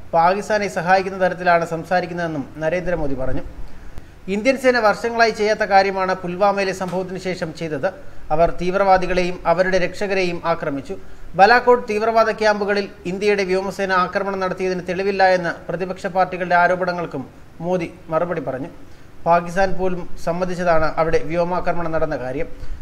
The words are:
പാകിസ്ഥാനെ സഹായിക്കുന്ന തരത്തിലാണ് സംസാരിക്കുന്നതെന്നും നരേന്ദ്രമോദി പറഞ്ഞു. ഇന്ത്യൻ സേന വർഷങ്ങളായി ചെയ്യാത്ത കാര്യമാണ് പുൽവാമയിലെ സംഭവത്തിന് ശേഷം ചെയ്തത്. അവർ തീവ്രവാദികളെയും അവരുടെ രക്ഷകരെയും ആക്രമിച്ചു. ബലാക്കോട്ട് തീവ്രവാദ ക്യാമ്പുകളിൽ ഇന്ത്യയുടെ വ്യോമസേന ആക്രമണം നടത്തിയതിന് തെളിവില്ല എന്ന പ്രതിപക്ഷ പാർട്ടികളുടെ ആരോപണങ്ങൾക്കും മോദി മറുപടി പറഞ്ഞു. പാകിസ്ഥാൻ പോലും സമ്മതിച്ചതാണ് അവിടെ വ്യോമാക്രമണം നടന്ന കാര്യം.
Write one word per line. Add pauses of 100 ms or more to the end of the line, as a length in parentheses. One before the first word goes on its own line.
(160)
പാകിസ്ഥാനെ (120)
സഹായിക്കുന്ന
തരത്തിലാണ് (100)
സംസാരിക്കുന്നതെന്നും (200)
നരേന്ദ്രമോദി
പറഞ്ഞു. (920)
ഇന്ത്യൻ
സേന (100)
വർഷങ്ങളായി
ചെയ്യാത്ത
കാര്യമാണ് (100)
പുൽവാമയിലെ
സംഭവത്തിന്
ശേഷം
ചെയ്തത്. (460)
അവർ (120)
തീവ്രവാദികളെയും (140)
അവരുടെ
രക്ഷകരെയും (140)
ആക്രമിച്ചു. (440)
ബലാക്കോട്ട്
തീവ്രവാദ (100)
ക്യാമ്പുകളിൽ (240)
ഇന്ത്യയുടെ
വ്യോമസേന (120)
ആക്രമണം
നടത്തിയതിന്
തെളിവില്ല (140)
എന്ന (180)
പ്രതിപക്ഷ
പാർട്ടികളുടെ
ആരോപണങ്ങൾക്കും (400)
മോദി (240)
മറുപടി
പറഞ്ഞു. (560)
പാകിസ്ഥാൻ
പോലും (240)
സമ്മതിച്ചതാണ് (120)
അവിടെ (100)
വ്യോമാക്രമണം
നടന്ന
കാര്യം. (340)